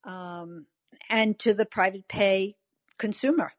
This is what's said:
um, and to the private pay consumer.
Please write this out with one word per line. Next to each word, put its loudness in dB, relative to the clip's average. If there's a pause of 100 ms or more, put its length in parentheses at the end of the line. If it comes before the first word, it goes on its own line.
(100)
um, -12 (460)
and 2
to 2
the 2
private -2
pay 0 (400)
consumer. 0